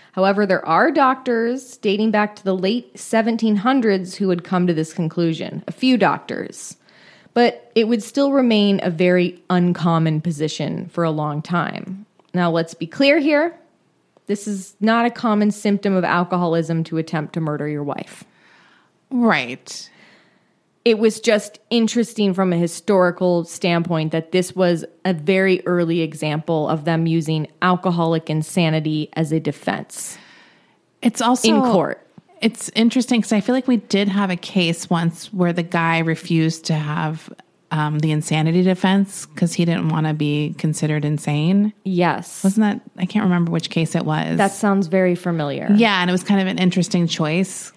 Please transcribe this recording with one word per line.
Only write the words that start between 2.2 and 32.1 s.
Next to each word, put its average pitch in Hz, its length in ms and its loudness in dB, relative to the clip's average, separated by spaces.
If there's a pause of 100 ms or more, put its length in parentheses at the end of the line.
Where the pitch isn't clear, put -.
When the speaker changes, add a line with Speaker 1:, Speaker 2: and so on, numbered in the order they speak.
Speaker 1:
to - 80 -14
the 190 100 0
late 190 460 -4
seventeen 226 560 0
hundreds 202 600 0
who 196 120 -2
had 170 160 0
come 180 220 0
to 175 80 2
this 160 180 -4
conclusion. 160 720 -4
A 180 60 -10
few 254 240 2
doctors. - 800 -2 (560)
But - 420 0
it 220 140 4
would 233 140 0
still 277 300 0
remain 214 500 4
a 180 80 -2
very 180 580 2
uncommon 165 720 2
position 156 720 -6
for 170 100 -2
a 165 80 0
long 151 300 -4
time. 180 640 -6 (300)
Now, 175 160 2
let's 165 240 -2
be 175 120 -10
clear 277 320 2
here. 302 400 0 (680)
This 208 200 -6
is 196 360 -8
not 226 240 2
a 240 40 -2
common 208 400 0
symptom 202 440 0
of 180 100 2
alcoholism 170 800 0
to 160 140 -6
attempt 160 340 -6
to 170 80 -6
murder 151 260 -4
your 147 160 -6
wife. - 400 -10 (880)
Speaker 2:
Right. 160 800 -2 (960)
Speaker 1:
It 226 140 4
was 220 220 0
just - 400 -2 (100)
interesting 220 640 0
from 185 180 0
a 170 40 0
historical 175 880 2
standpoint 170 680 -2
that 160 200 -4
this 180 240 0
was 175 280 2 (200)
a 190 100 0
very 185 520 2
early 170 340 0
example 156 680 -2
of 151 160 -2
them 165 220 0
using 160 400 0 (160)
alcoholic 170 680 0
insanity 156 840 -2
as 156 180 -2
a 160 60 2
defense - 800 -6 (840)
Speaker 2:
It's - 200 0
also 240 280 2
Speaker 1:
in 220 140 4
court. 214 420 0 (360)